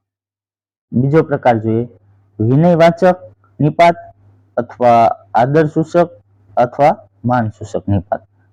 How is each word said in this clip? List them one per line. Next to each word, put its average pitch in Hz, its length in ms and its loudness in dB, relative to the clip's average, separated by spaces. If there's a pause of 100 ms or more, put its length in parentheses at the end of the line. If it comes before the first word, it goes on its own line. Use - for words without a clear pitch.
(920)
બીજો 135 320 0
પ્રકાર 123 340 -2
જોઈએ, 113 320 -4 (500)
વિનયવાચક 165 760 2 (420)
નિપાત 165 360 2 (600)
અથવા 117 680 0 (100)
આદર 143 320 0
સૂચક 160 420 -2 (480)
અથવા 139 500 0 (180)
માન 120 240 -2
સૂચક - 380 -12
નિપાત. - 400 -6 (260)